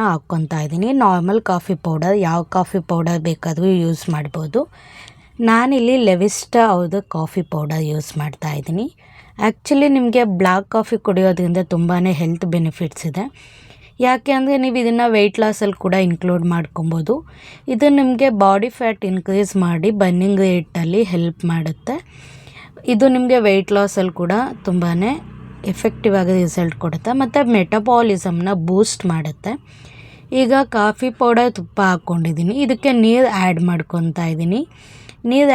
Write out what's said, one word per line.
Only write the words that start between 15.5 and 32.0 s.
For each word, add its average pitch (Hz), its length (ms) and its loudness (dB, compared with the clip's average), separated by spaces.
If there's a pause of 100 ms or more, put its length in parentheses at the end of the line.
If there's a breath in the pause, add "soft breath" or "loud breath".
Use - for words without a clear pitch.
ಕೂಡ 185 200 -2
ಇನ್ಕ್ಲೂಡ್ 175 520 0
ಮಾಡ್ಕೊಬೋದು. 165 680 -2 (540 loud breath)
ಇದು 262 220 2
ನಿಮಗೆ 269 400 2
ಬಾಡಿ 202 400 2
ಫ್ಯಾಟ್ 226 360 -4
ಇನ್ಕ್ರೀಸ್ 190 500 -2
ಮಾಡಿ 175 360 0
ಬರ್ನಿಂಗ್ 190 480 2
ರೇಟಲ್ಲಿ 180 640 0
ಹೆಲ್ಪ್ 170 420 -4
ಮಾಡುತ್ತೆ. 165 500 -4 (1000 loud breath)
ಇದು 226 140 6
ನಿಮಗೆ 254 320 4
ವೆಯ್ಟ್ 196 320 2
ಲಾಸಲ್ಲಿ 202 500 0
ಕೂಡ 175 100 0 (340)
ತುಂಬಾನೇ 180 460 0 (540)
ಎಫೆಕ್ಟಿವ್ 208 500 0
ಆಗಿ 185 180 2
ರಿಸಲ್ಟ್ 175 500 0
ಕೊಡುತ್ತೆ. 165 280 -4
ಮತ್ತು 262 400 0
ಮೆಟಬಾಲಿಸಮ್ನ 208 1000 0
ಬೂಸ್ಟ್ 185 520 0
ಮಾಡುತ್ತೆ. 160 480 -4 (880 loud breath)
ಈಗ 254 120 2 (240)
ಕಾಫಿ 214 320 0
ಪೌಡರ್, 240 440 2
ತುಪ್ಪ 180 280 -6
ಹಾಕ್ಕೊಂಡಿದ್ದೀನಿ. 170 840 0